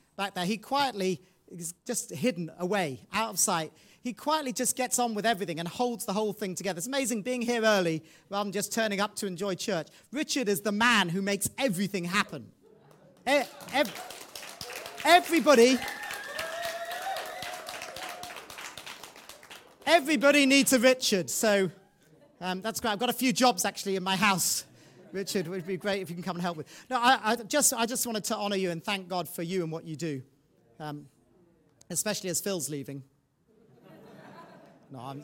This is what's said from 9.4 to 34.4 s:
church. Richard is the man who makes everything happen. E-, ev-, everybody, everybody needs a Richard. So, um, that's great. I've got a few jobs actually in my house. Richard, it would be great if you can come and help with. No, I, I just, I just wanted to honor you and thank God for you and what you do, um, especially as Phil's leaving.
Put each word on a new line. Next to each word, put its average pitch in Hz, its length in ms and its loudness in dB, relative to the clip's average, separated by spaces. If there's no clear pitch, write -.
church. 170 320 -2
Richard 262 380 -2
is 202 100 0
the 208 140 -2
man 214 340 6
who 175 140 0
makes 202 360 0
everything 196 460 0
happen. 170 480 -2
E-, 269 180 4
ev-, - 1300 -8
everybody, 285 720 8
everybody 285 600 6
needs 269 280 6
a 262 60 6
Richard. 220 500 4
So, 202 420 2
um, 185 200 -4
that's 220 200 -6
great. 233 100 0
I've 202 80 -2
got 240 100 0
a 240 40 -2
few 247 180 2
jobs 240 320 4
actually 196 320 -4
in 185 80 -4
my 190 140 0
house. 196 480 2
Richard, 190 340 -4
it - 20 -8
would 185 160 -6
be 185 120 -4
great 196 240 -2
if 180 80 -8
you 170 60 -8
can 175 80 -8
come 170 120 -4
and 175 80 -4
help 175 140 -4
with. 151 100 -10
No, 254 80 0
I, 240 260 6
I 214 120 2
just, 240 380 2
I 226 120 0
just 240 200 -4
wanted 220 200 -4
to 226 100 -2
honor 202 220 -2
you 185 140 0
and 165 120 -6
thank 196 240 -4
God 175 200 -4
for - 140 -8
you 175 220 -2
and 160 80 -6
what 165 140 -8
you 160 100 -8
do, 143 260 -6
um, 147 280 -12
especially 190 400 -2
as 170 120 -2
Phil's 180 280 -4
leaving. 139 340 -8